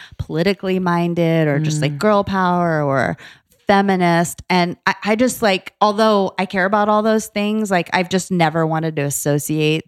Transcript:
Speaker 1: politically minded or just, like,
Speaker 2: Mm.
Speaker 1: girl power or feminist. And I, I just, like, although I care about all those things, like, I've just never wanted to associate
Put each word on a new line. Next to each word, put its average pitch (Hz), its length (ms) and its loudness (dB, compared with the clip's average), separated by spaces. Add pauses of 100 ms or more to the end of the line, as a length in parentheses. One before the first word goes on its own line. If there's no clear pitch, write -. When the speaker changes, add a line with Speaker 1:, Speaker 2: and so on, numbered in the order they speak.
(180)
Speaker 1:
politically 185 640 -2
minded 170 680 0
or 143 120 0
just, 151 240 -2
like, 147 100 0
Speaker 2:
Mm. 143 60 -8
Speaker 1:
girl 202 240 2
power 175 580 0
or 139 340 0 (520)
feminist. 180 840 2
And 180 260 0 (120)
I, 190 160 0
I 214 120 0
just, 247 280 0
like, 190 380 0
although 208 580 2
I 190 80 -2
care 185 180 0
about 208 240 2
all 214 140 2
those 220 240 0
things, 208 420 -4
like, 175 240 0
I've 180 160 0
just 190 220 -2
never 165 340 2
wanted 160 300 -2
to 147 80 -2
associate 151 840 0